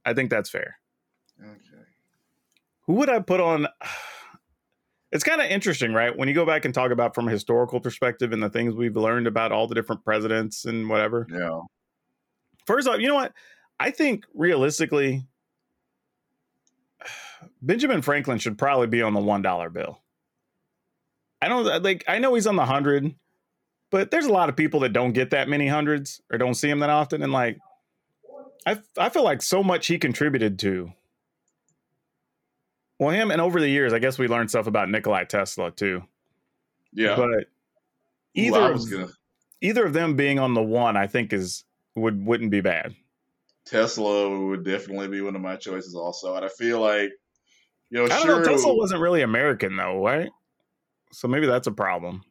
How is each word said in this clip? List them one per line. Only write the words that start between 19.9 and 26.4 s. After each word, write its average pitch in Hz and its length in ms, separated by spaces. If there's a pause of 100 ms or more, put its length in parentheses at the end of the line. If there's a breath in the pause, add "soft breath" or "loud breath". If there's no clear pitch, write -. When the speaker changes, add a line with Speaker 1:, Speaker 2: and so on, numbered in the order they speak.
Speaker 1:
I 147 60
don't, 208 360
like, 190 240
I 196 120
know 254 140
he's 220 140
on 202 80
the 147 100
hundred, 143 480 (760)
but 190 220
there's 311 140
a 247 60
lot 175 180
of 135 60
people 151 260
that 127 120
don't 120 200
get 127 180
that 135 160
many 147 200
hundreds 147 540 (100)
or 117 60
don't 123 180